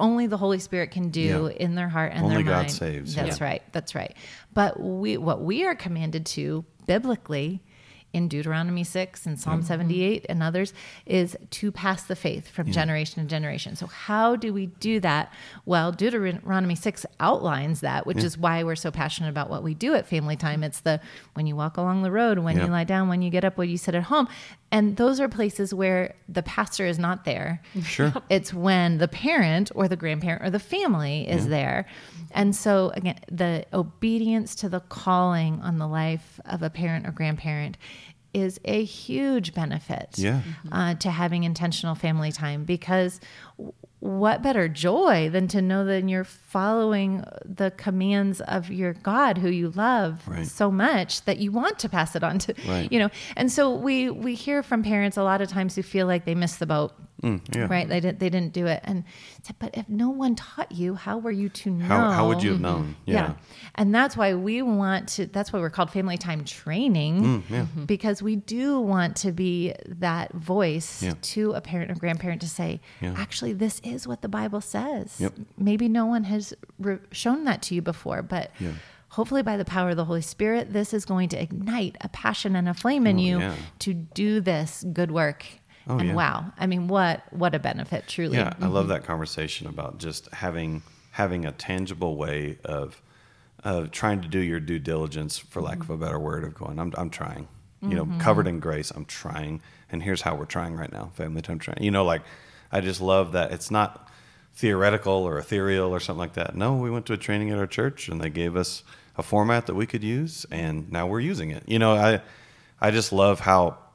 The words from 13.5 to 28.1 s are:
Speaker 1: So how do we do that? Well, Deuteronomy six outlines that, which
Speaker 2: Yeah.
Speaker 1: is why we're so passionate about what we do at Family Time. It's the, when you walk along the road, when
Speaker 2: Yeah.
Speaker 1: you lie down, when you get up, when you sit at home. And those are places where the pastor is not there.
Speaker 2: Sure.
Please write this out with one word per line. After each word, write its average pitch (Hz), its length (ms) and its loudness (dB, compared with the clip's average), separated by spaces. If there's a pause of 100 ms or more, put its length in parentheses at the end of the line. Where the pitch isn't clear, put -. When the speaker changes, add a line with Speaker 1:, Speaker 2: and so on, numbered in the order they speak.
Speaker 1:
So - 100 -8
how 226 480 2
do 226 180 -2
we 196 140 -2
do 214 320 0
that? 156 340 0 (320)
Well, 170 280 2
Deuteronomy 185 840 0
six - 320 -4 (140)
outlines 156 640 2
that, 135 260 -2
which 175 100 0
Speaker 2:
Yeah. 110 60 2
Speaker 1:
is 165 120 -2
why 165 280 2
we're 165 100 -2
so 160 160 -4
passionate 156 380 -4
about 147 200 -4
what 151 140 -6
we 156 120 -2
do 240 200 0
at - 140 2
Family 151 260 0
Time. 151 300 -2
It's 151 160 -6
the, 156 200 2 (340)
when 156 120 -2
you 147 80 -2
walk 151 220 -2
along 185 260 2
the 185 80 2
road, 214 300 4
when 165 160 2
Speaker 2:
Yeah. 180 80 4
Speaker 1:
you 175 80 2
lie 170 100 2
down, 190 260 2
when 180 140 2
you 180 80 0
get 180 140 2
up, 190 120 2
when 175 140 0
you 175 80 -2
sit 170 160 -2
at 175 100 2
home. 277 220 4 (460)
And 208 240 4
those 254 240 4
are 269 80 4
places 202 440 -2
where 185 420 2 (140)
the 180 140 -2
pastor - 440 -2
is 170 120 0
not 175 260 0
there. 160 380 -4 (220)
Speaker 2:
Sure. 147 360 2